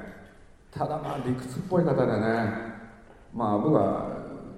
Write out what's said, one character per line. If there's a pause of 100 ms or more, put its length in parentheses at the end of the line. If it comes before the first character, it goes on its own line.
(720)
た
だ
ま
あ
理
屈
っ
ぽ
い
方
で
ね、 (800)
ま
あ
僕
は (320)